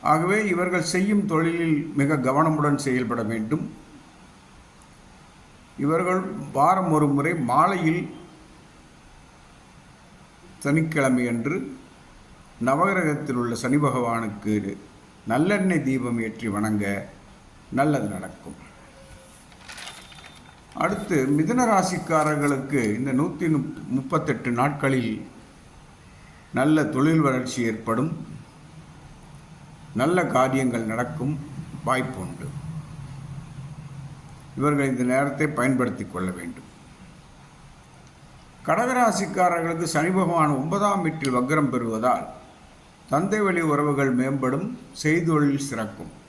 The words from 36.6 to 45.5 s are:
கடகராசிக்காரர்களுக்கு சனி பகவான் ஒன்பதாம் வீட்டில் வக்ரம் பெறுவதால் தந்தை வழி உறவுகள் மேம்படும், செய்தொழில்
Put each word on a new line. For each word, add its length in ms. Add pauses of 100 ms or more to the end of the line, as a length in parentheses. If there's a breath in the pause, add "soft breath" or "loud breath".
கடகராசிக்காரர்களுக்கு 1300
சனி 240
பகவான் 400
ஒன்பதாம் 460
வீட்டில் 320
வக்ரம் 360
பெறுவதால் 500 (880)
தந்தை 360
வழி 140 (100)
உறவுகள் 500
மேம்படும், 440 (380)
செய்தொழில் 640